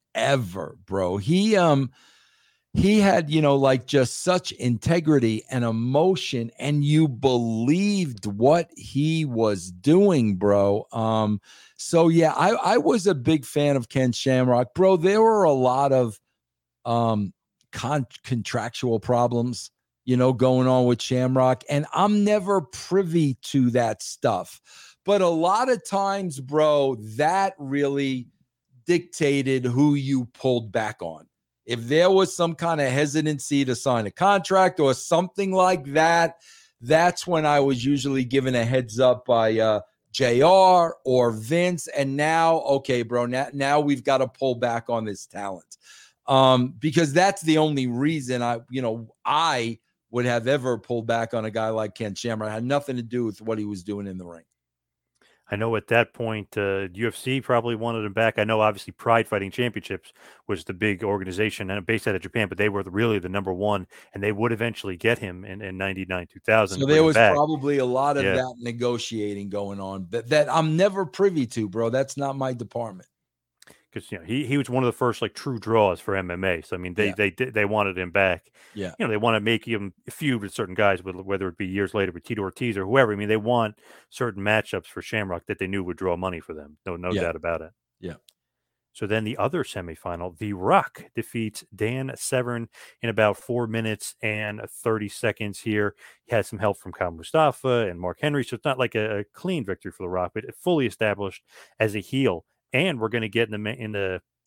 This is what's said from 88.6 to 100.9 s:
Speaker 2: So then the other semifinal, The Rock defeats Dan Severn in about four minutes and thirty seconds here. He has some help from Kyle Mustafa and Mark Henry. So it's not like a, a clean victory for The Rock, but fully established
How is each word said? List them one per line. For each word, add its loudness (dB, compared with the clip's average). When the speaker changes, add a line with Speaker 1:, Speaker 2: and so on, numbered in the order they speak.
Speaker 2:
So -8
then 0
the -6
other -2
semifinal, -10
The -8
Rock 0
defeats -8
Dan -4
Severn -4
in -4
about 2
four -4
minutes -4
and -6
thirty -2
seconds -4
here. 0
He -4
has 0
some -10
help 0
from -16
Kyle -4
Mustafa 0
and -10
Mark -8
Henry. -2
So -8
it's -20
not -2
like -2
a, -2
a -6
clean -6
victory -10
for -16
The -8
Rock, -4
but -8
fully 0
established -4